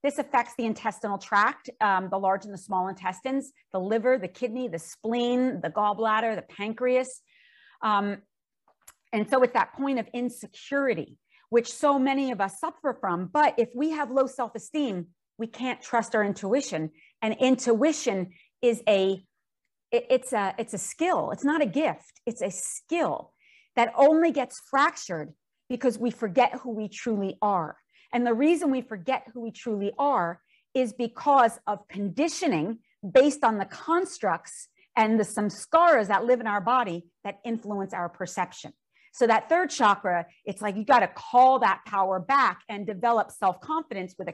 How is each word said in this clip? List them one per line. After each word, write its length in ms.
This 140
affects 400
the 80
intestinal 520
tract, 520
um, 300
the 80
large 280
and 80
the 40
small 300
intestines, 640
the 80
liver, 380
the 100
kidney, 400
the 120
spleen, 840
the 80
gallbladder, 680
the 60
pancreas. 800
Um, 340
and 180
so 140
it's 100
that 200
point 260
of 140
insecurity, 1040
which 220
so 280
many 320
of 80
us 200
suffer 400
from. 320
But 260
if 180
we 160
have 180
low 180
self-esteem, 800
we 100
can't 340
trust 340
our 80
intuition. 680
And 180
intuition 920
is 260
a 360
it, 180
it's 240
a, 240
it's 160
a 40
skill. 540
It's 120
not 180
a 40
gift. 600
It's 160
a 100
skill 800
that 200
only 360
gets 280
fractured 640
because 280
we 140
forget 480
who 120
we 180
truly 520
are. 360
And 120
the 80
reason 380
we 100
forget 420
who 80
we 100
truly 460
are 440
is 200
because 720
of 200
conditioning 920
based 340
on 140
the 80
constructs 1040
and 200
the 60
samskaras 840
that 180
live 160
in 60
our 140
body 460
that 220
influence 480
our 160
perception. 640
So 140
that 220
third 200
chakra, 560
it's 160
like 160
you 80
gotta 220
call 520
that 260
power 340
back 500
and 160
develop 460
self-confidence 840
with 120
a 40